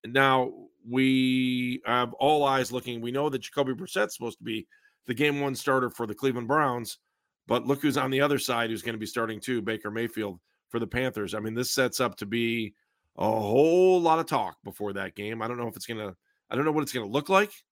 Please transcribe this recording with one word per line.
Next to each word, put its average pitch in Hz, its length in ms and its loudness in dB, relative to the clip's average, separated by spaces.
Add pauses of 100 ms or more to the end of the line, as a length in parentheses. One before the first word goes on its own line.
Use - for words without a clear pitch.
Now, 131 480 4 (340)
we 127 1000 2
have 123 260 0
all 147 300 2
eyes 131 280 2
looking. 120 300 -6
We 120 100 -6
know 139 160 -2
that 135 120 -2
Jacoby 131 340 -2
Brissett's 190 420 -4
supposed 117 220 -8
to - 60 -20
be 110 240 -8 (400)
the 123 80 -4
game 143 260 2
one 139 140 -2
starter 131 340 2
for 120 160 -6
the 107 100 -8
Cleveland 123 320 -2
Browns, 127 520 0 (480)
but 113 180 0
look 139 160 0
who's 143 160 2
on 135 140 0
the 135 100 2
other 143 160 4
side 117 320 0
who's 110 140 -4
gonna 113 160 -4
be 107 80 -6
starting 113 320 -4
too, 120 240 -2
Baker 110 260 -4
Mayfield 107 500 -4 (300)
for - 80 -4
the 117 80 0
Panthers. 107 480 -4
I 107 60 -4
mean, 110 160 -6
this 120 160 -2
sets 127 280 0
up 120 180 0
to 104 100 -8
be 117 480 -2 (420)
a 101 120 2
whole 156 720 4
lot 160 200 4
of 165 60 -2
talk 110 380 -2
before 101 300 -8
that 95 220 -6
game. 107 260 -6
I 110 80 -2
don't 123 80 -6
know 120 100 -4
if - 80 -10
it's - 100 -12
gonna, 110 300 -8 (340)
I - 60 -4
don't 131 80 2
know 156 80 2
what 151 100 2
it's 139 120 -6
gonna 120 120 -2
look 131 220 -2
like 196 240 4 (200)